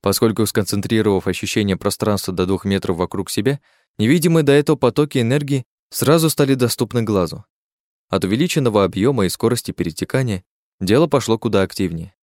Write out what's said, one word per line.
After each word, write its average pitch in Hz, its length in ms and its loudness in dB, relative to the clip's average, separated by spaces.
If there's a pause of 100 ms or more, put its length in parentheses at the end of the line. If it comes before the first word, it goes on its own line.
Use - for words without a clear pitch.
Поскольку, 107 440 0
сконцентрировав 104 800 -2
ощущение 98 480 -2
пространства 98 580 -2
до 90 120 0
двух 92 180 -2
метров 98 340 -2
вокруг 90 340 -4
себя, 131 280 -2 (380)
невидимые 160 460 2
до 139 80 4
этого 147 240 4
потоки 135 420 0
энергии 135 480 0 (240)
сразу 160 400 2
стали 135 260 2
доступны 120 480 -2
глазу. 98 420 -2 (640)
От 98 160 0
увеличенного 117 580 2
объёма 101 420 0
и 87 40 0
скорости 117 420 -2
перетекания 101 720 -4 (360)
дело 117 280 2
пошло 113 300 0
куда 101 260 0
активнее. 85 600 -6